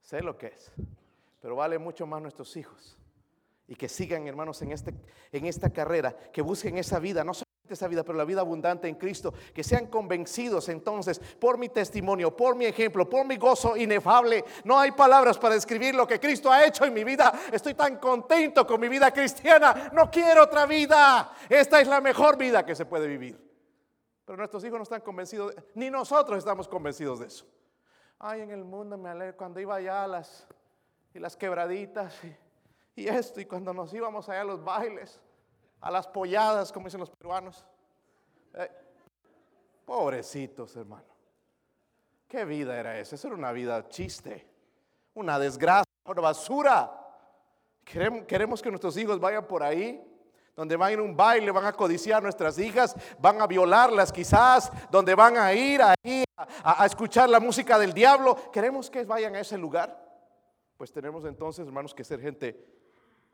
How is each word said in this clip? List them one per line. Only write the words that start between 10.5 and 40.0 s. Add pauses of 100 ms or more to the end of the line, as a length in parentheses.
entonces
por
mi
testimonio,
por
mi
ejemplo,
por
mi
gozo
inefable. (200)
No
hay
palabras
para
describir
lo
que
Cristo
ha
hecho
en
mi
vida. (180)
Estoy
tan
contento
con
mi
vida
cristiana,
no
quiero
otra
vida. (160)
Esta
es
la
mejor
vida
que
se
puede
vivir. (880)
Pero
nuestros
hijos
no
están
convencidos, (200)
ni
nosotros
estamos
convencidos
de
eso. (720)
"Ay,
en
el
mundo
me
alegro
cuando
iba
allá
a
las, (680)
y
las
quebraditas
y, (600)
y
esto,
y
cuando
nos
íbamos
allá
a
los
bailes, (580)
a
las
polladas",
como
dicen
los
peruanos. (880)
Eh, (1120)
pobrecitos,